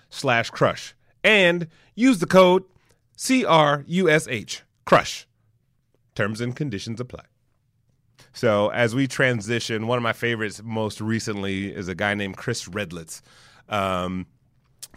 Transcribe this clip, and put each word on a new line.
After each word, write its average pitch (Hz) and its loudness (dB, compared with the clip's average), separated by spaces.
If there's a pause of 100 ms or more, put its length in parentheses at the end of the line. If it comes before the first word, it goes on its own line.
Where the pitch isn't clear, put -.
slash 117 0
crush - -2 (280)
and 175 4 (280)
use 233 4
the - -2
code 185 6 (540)
C 262 0
R 147 4
U 175 2
S 156 2
H, - -8 (220)
crush. - 2 (880)
Terms 107 -4
and 123 -6
conditions 113 -8
apply. 80 -18 (1080)
So 104 2
as 117 0
we 135 0
transition, 113 -2
one 123 0
of 120 -4
my 110 0
favorites 107 -4
most 110 -6
recently 101 -4
is 90 -10
a 92 -6
guy 101 0
named 101 -6
Chris - -8
Redlitz. 87 -10 (460)
Um, 92 -4 (680)